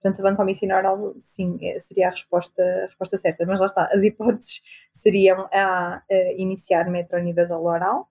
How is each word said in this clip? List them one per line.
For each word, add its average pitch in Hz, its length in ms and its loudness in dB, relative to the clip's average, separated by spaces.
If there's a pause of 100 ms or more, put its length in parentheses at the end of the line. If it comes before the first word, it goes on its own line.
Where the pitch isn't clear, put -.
Portanto, 196 240 0
a 196 40 6
vancomicina 196 480 0
oral, 190 400 0
sim, 180 440 -6
é, 180 180 -6
seria - 280 0
a 180 40 0
resposta, - 500 -4
a 180 240 0
resposta 190 320 -8
certa. 170 280 -2
Mas 190 140 -2
lá 190 60 2
está, 190 260 0
as 196 120 4
hipóteses - 580 0 (320)
seriam 190 580 4
A, 180 580 0
eh, 185 300 2
iniciar 190 500 0
metronidazol 175 760 -2
oral 180 460 0